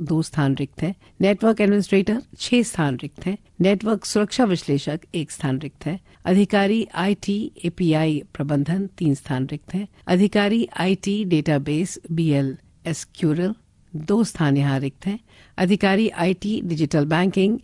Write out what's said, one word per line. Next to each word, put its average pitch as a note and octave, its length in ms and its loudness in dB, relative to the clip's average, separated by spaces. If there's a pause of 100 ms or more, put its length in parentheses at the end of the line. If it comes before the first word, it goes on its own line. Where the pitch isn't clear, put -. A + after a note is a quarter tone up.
दो D#3 220 0
स्थान C#3 320 0
रिक्त - 280 -6
हैं। F3+ 120 -4 (260)
नेटवर्क G#3 400 2
एडमिनिस्ट्रेटर, G3+ 640 2 (160)
छह B3 240 2
स्थान C#3+ 400 -2
रिक्त - 240 -12
हैं। G3 100 -2 (240)
नेटवर्क G3+ 440 2
सुरक्षा G#3+ 400 0
विश्लेषक, D#3 560 0 (140)
एक D#3+ 160 -4
स्थान C3 280 -4
रिक्त - 280 -10
है। F3+ 120 -4 (260)
अधिकारी G3 720 2
आईटी G3+ 580 -2 (120)
एपीआई D#3+ 580 0 (120)
प्रबंधन, D3+ 520 -2 (120)
तीन D3+ 160 2
स्थान C3 320 -4
रिक्त - 280 -10
हैं। G3+ 120 -4 (200)
अधिकारी G3+ 720 2
आईटी G3 480 0
database D3+ 760 0 (140)
बीएलएसक्यूएल, D#3+ 1400 -2 (380)
दो G3+ 320 0
स्थान C#3+ 320 2
यहाँ C#3 240 2
रिक्त C#3 260 -8
हैं। G3+ 120 -4 (400)
अधिकारी G3 500 2
आईटी F#3 560 -2
digital D#3 400 0
banking F#3 600 2